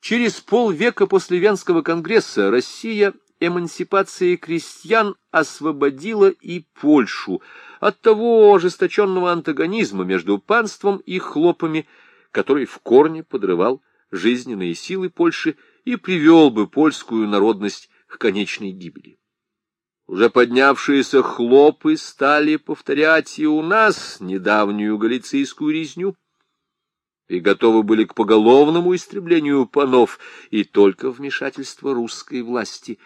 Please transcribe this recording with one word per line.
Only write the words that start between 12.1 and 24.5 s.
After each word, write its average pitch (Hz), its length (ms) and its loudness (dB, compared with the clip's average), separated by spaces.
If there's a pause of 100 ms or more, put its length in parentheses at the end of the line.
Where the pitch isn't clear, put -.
который 135 340 -2
в - 140 -12
корне 156 440 2
подрывал 98 600 -2 (280)
жизненные 101 640 -4
силы 185 360 -8
Польши 170 460 -2 (280)
и 247 120 -6
привел 160 540 4
бы 107 160 -2
польскую 113 600 -2
народность 104 640 -2 (160)
к - 120 -20
конечной 101 520 -4
гибели. 87 480 -20 (880)
Уже 107 240 2
поднявшиеся 131 920 2
хлопы 143 720 2
стали 151 600 -2
повторять 156 840 -2
и 156 80 -2
у 156 160 0
нас 202 580 -2
недавнюю 104 800 -2